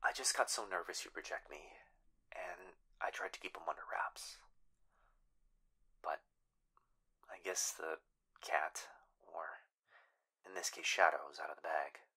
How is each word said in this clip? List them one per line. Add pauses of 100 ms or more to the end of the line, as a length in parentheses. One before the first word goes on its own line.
I
just
got
so
nervous
you'd
reject
me, (560)
and (280)
I
tried
to
keep
em
under
wraps. (1600)
But (1040)
I
guess
the (400)
cat, (400)
or (840)
in
this
case
Shadow,
is
out
of
the
bag. (160)